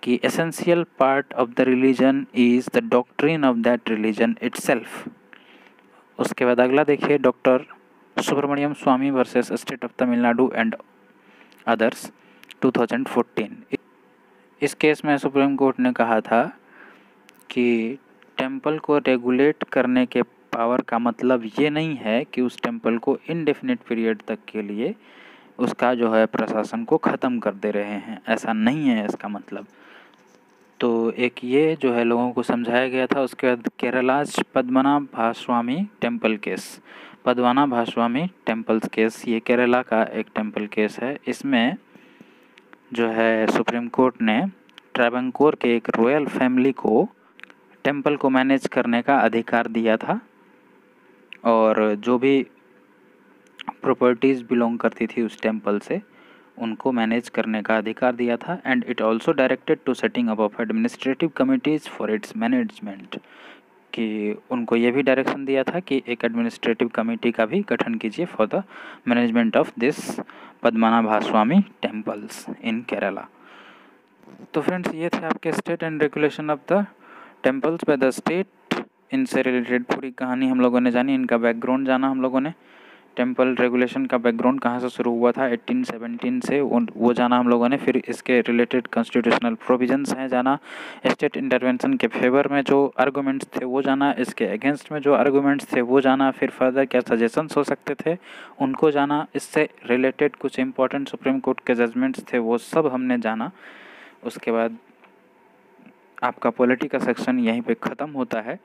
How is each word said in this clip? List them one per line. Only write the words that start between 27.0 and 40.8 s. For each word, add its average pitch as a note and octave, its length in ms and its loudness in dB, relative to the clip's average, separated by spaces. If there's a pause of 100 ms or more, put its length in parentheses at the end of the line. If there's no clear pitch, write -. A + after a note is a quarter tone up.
कर G#2 160 -2
दे G#2 160 -4
रहे G#2 140 -2
हैं, G#2 440 -10
ऐसा A2+ 240 -2
नहीं B2+ 360 0
है A2 160 0
इसका G#2 240 -6
मतलब। G2+ 380 -10 (1120)
तो A2+ 300 2
एक A#2+ 340 -4
ये D3+ 380 2
जो C3 100 2
है A#2+ 120 2
लोगों A#2+ 280 2
को A#2+ 100 -2
समझाया A#2+ 460 0
गया B2+ 180 0
था। C#3 140 0
उसके C3 260 -2
बाद A#2+ 220 0 (100)
केरलाज B2+ 640 0 (120)
पद्मनाभ C3+ 600 2
भास्वामी A#2+ 720 0 (140)
temple A2+ 360 0
case, - 440 -10 (440)
पद्मनाभ B2 460 2
भास्वामी A#2+ 600 -2 (160)
temples A2+ 420 -2
case, - 400 -2
ये A2+ 120 0
केरला B2 420 2
का A2+ 220 0
एक A2+ 300 -6
temple G#2+ 320 -4
case G#2+ 340 -2